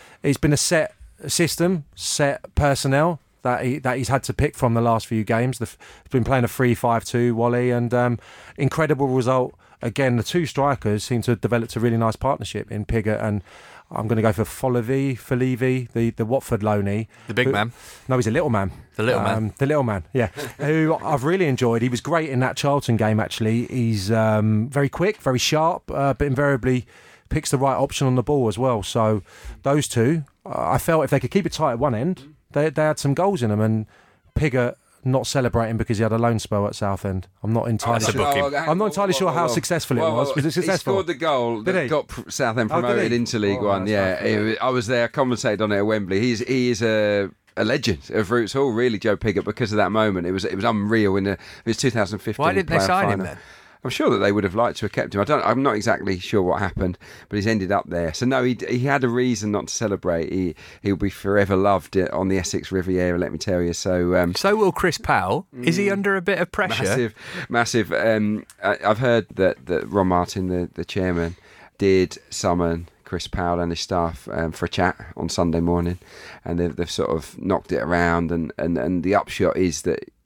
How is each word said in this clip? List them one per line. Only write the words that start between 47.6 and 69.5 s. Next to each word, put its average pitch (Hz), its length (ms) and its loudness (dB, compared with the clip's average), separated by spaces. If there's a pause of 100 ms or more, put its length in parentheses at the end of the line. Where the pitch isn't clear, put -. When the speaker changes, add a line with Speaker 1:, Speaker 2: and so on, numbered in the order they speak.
Speaker 3:
legend 113 460 -2
of 98 200 -2
Roots 117 220 0
Hall, 139 180 0
really, 113 280 0
Joe 104 180 0
Pigott, 98 280 0
because 107 280 -4
of 107 60 -2
that 95 120 2
moment. 104 380 0
It 92 40 0
was, 95 120 -2
it 95 100 -4
was 95 100 -4
unreal. 104 520 2
In 98 80 0
the, 101 80 0
it 90 60 -4 (280)
was 113 120 0
two 131 120 0
thousand 107 300 -2
fifteen - 240 -4
Speaker 2:
Why 170 100 2
didn't 185 140 -2
they - 80 0
Speaker 3:
playoff 98 100 2
Speaker 2:
sign 98 200 2
him 101 40 0 (100)
Speaker 3:
final. 92 60 -4
Speaker 2:
then? 73 120 -12 (460)
Speaker 3:
I'm 127 60 -4
sure 285 200 2
that 113 80 4
they 101 120 4
would 101 140 2
have 92 100 -2
liked 113 240 0
to - 60 -8
have 104 80 -4
kept - 200 -4
him. 101 80 0
I 101 40 4
don't, 135 200 0
I'm 120 160 2
not 135 140 2
exactly 101 460 0
sure 101 200 0
what 90 200 2
happened, 95 360 -2 (320)
but - 60 -8
he's 104 140 0
ended 101 240 0
up 98 180 2
there. 85 240 -2
So - 120 -4
no, 127 180 2
he, 127 120 0 (120)
he 123 100 0
had 139 240 0
a 127 60 4
reason 117 420 0
not 104 160 -2
to - 80 -8
celebrate. 90 580 -2
He, 90 220 0 (280)
he'll 101 120 2
be 98 160 -2
forever 98 460 2
loved 98 400 2
it 92 160 2
on 95 160 0
the 95 100 2
Essex - 320 -4
Riviera, 90 480 0
let 87 140 -2
me 80 60 -6
tell 90 220 -2
you. 85 120 0
So, 90 420 0
um, 90 220 2
Speaker 2:
So 202 180 2
will 214 160 4
Chris - 280 0
Powell. 110 500 0 (140)
Is 165 120 2
he 202 140 0
Speaker 3:
Mm. 196 60 0
Speaker 2:
under 196 200 0
a 190 80 -2
bit 185 160 0
of 175 140 -2
pressure? 208 320 -2
Speaker 3:
Massive, 113 300 0 (340)
massive. 117 440 0
Um, 107 540 0 (160)
I, 101 240 0
I've 107 140 2
heard 120 340 2
that, 92 320 0